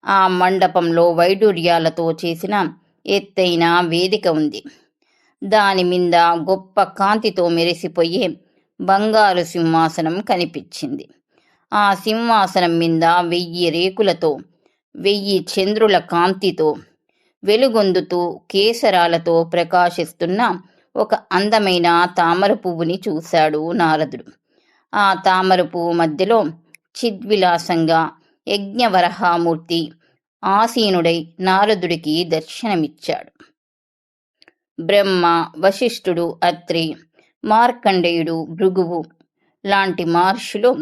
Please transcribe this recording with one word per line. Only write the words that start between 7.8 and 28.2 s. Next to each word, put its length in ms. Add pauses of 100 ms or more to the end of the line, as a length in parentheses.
బంగారు 600
సింహాసనం 800
కనిపించింది. 880 (640)
ఆ 200
సింహాసనం 880
మీద 260
వెయ్యి 640
రేకులతో, 680 (560)
వెయ్యి 500
చంద్రుల 520
కాంతితో, 800 (680)
వెలుగొందుతూ 1000 (100)
కేసరాలతో 920
ప్రకాశిస్తున్న 1160 (340)
ఒక 200
అందమైన 920 (100)
తామర 360
పువ్వుని 560
చూశాడు 600
నారదుడు. 540 (680)
ఆ 180
తామర 480
పువ్వు 300
మధ్యలో 540 (600)
చిద్విలాసంగా 1080 (360)